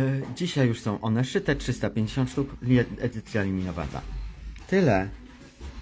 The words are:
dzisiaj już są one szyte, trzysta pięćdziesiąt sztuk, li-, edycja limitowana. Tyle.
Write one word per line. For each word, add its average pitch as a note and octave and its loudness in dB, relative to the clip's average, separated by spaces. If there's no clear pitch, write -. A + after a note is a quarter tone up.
dzisiaj D3 2
już A#2 0
są G#2 -2
one A2+ 2
szyte, C#3+ 0
trzysta A#2+ -2
pięćdziesiąt A2+ 0
sztuk, C#3 -2
li-, B2 6
edycja A2 -2
limitowana. F2 -2
Tyle. G#2+ 4